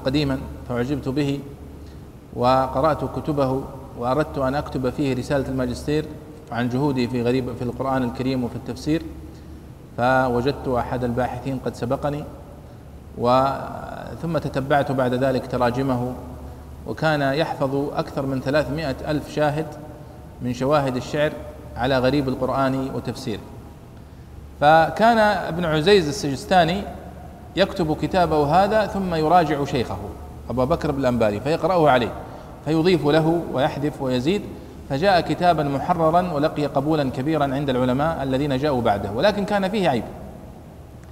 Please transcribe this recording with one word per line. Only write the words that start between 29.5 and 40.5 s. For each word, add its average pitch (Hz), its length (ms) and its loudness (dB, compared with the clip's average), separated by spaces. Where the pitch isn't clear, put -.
شيخه 113 320 -2
أبا 123 160 2
بكر 160 260 0
بن 139 80 -2
الأنباري 113 400 2
فيقرأه 156 500 4
عليه، 123 220 4
فيضيف 160 400 4
له 160 360 4
ويحذف 143 480 -2
ويزيد، 135 400 0
فجاء 170 320 4
كتابا 165 420 2
محررا 165 720 2
ولقي 151 320 0
قبولا 143 440 2
كبيرا 147 340 0
عند 139 260 0
العلماء 131 540 2
الذين 135 340 0
جاءوا 135 240 2
بعده، 101 300 2
ولكن 190 340 2
كان 190 240 0
فيه 190 200 2
عيب، 120 140 0